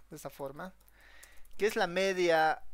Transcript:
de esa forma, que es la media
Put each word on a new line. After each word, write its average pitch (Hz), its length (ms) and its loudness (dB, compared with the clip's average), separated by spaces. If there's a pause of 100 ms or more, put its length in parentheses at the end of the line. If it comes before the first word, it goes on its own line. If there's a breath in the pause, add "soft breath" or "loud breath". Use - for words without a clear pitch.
(100)
de 165 60 -14
esa 151 120 -12
forma, 147 460 -12 (840 loud breath)
que 196 100 2
es 220 100 -2
la 202 100 2
media 175 880 2